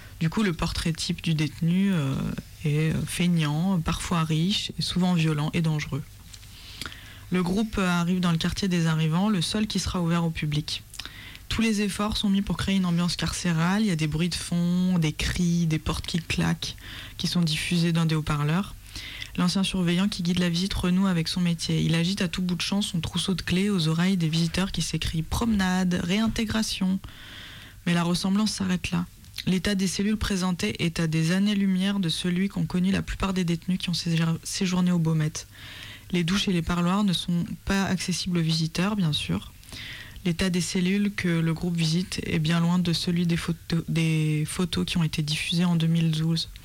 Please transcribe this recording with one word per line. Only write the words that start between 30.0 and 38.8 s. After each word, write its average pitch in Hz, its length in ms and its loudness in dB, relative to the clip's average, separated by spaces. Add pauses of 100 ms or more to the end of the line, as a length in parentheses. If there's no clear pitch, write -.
présentées 185 680 -2
est 165 160 0
à 165 80 2
des 160 240 2
années-lumière 196 720 2
de 170 80 0
celui 180 400 0
qu'ont 175 160 -2
connu 180 260 2
la 185 100 2
plupart 190 320 -4
des 185 120 0
détenus 175 340 0
qui - 100 -4
ont 175 40 -2
séjour-, 165 500 0
séjourné 180 480 0
au 175 80 4
Baumettes. 160 480 0 (640)
Les 175 140 2
douches 196 240 0
et 190 40 2
les 170 80 2
parloirs 175 440 2
ne 185 80 4
sont 170 320 0 (180)
pas 196 220 0
accessibles 175 540 -2
aux - 20 2
visiteurs, 165 560 0